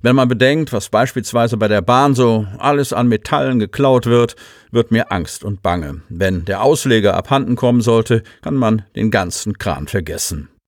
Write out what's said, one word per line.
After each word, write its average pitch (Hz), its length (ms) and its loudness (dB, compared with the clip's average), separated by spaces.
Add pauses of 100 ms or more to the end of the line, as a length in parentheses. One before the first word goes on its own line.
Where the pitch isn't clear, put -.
"Wenn 127 140 4
man 127 100 4
bedenkt, 131 440 0
was 104 180 -6
beispielsweise 117 680 0
bei 107 100 0
der 104 140 2
Bahn 131 320 2
so 113 320 2 (140)
alles 143 340 0
an 123 140 0
Metallen 131 500 0
geklaut 127 480 2
wird, 120 300 2 (340)
wird 113 220 0
mir 113 200 0
Angst 87 320 -8
und 98 200 -8
Bange. 78 460 -4
Wenn 92 360 -2
der 98 160 -4
Ausleger 113 540 2
abhanden 123 400 -2
kommen 120 260 2
sollte, 113 400 2 (220)
kann - 120 -4
man 110 280 0 (120)
den 110 140 0
ganzen 101 480 -4
Kran 76 300 -6
vergessen." 78 640 -6 (180)